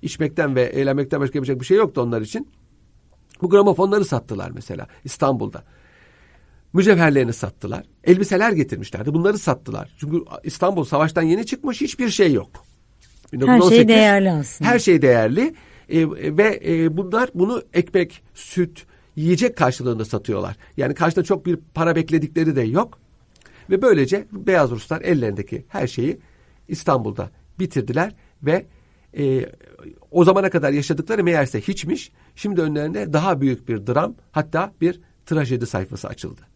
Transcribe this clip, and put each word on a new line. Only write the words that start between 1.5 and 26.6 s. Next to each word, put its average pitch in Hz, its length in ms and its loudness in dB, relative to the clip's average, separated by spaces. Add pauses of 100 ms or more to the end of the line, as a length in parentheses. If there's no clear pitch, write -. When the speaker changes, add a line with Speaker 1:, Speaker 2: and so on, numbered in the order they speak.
Speaker 1:
bir 127 60 -10
şey 185 120 4
yoktu 175 240 0
onlar 117 200 -2
için. - 280 -10 (920)
Bu 180 80 -2
gramofonları 196 560 4
sattılar 98 480 -6
mesela - 340 -12 (160)
İstanbul'da. 117 600 -4 (1080)
Mücevherlerini 165 600 4
sattılar. - 500 -10 (200)
Elbiseler 196 480 2
getirmişlerdi. 131 640 -4
Bunları 190 240 0
sattılar. - 600 -6
Çünkü 147 200 -6 (260)
İstanbul 180 400 -2
savaştan 160 380 0
yeni 180 240 2
çıkmış, 254 360 -6
hiçbir 247 280 -4
şey 180 240 4
yok. 90 160 -4 (840)
Speaker 2:
Her 131 80 -8
şey - 0 -
Speaker 1:
Bin 135 80 2
dokuz 247 80 8
yüz 202 100 8
on 185 40 8
sekiz. 226 180 8
Speaker 2:
değerli 208 440 6
aslında. 156 380 -2
Speaker 1:
Her 240 100 4
şey 165 220 4
değerli. 131 540 4 (340)
E, 160 200 0 (280)
ve, 208 280 2
e, 165 320 0
bunlar 208 360 -2
bunu 196 300 -2 (100)
ekmek, 175 500 -2 (100)
süt, - 520 -6 (300)
yiyecek 175 400 2
karşılığında 123 500 0
satıyorlar. 98 520 -6 (200)
Yani 135 160 -2
karşında 170 300 0
çok 190 220 -2
bir 170 140 -2 (140)
para 165 220 0
bekledikleri 160 600 0
de 131 60 0
yok. 120 380 -2 (680)
Ve 190 120 2
böylece 196 500 2
beyaz 185 400 2
Ruslar 160 300 -8
ellerindeki 113 680 -4
her - 200 -6
şeyi 127 320 -6 (480)